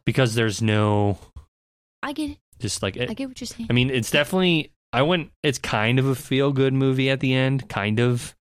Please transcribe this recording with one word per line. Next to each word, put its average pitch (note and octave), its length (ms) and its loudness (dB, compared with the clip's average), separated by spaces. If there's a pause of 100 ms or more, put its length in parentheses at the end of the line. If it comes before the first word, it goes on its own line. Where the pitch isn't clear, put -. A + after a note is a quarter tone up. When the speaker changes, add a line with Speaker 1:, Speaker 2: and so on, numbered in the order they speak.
Speaker 1:
Because A#2+ 280 2
there's A2+ 280 0
no G#2 560 2 (840)
Speaker 2:
I C#4 120 -8
get D4 160 -6
it. D4 80 -14 (220)
Speaker 1:
just, - 220 -6
like, F#2+ 140 -4
it B2 140 -4
Speaker 2:
I - 20 -8
get C4+ 160 -8
what C4 100 -18
you're B3 80 -12
saying. A3+ 220 -12
Speaker 1:
I A#2 60 0
mean, B2+ 160 4
it's B2+ 200 -2
definitely, E3+ 640 0 (220)
I B2 80 4
wouldn't, E3 280 0 (120)
it's C#3+ 160 0
kind A2+ 400 0
of C3 80 2
a C3+ 80 2
feel-good C3+ 580 0
movie C3+ 380 2
at C3+ 100 -2
the C3 140 0
end, C3 340 0
kind G#2+ 320 -2
of. A#2+ 400 0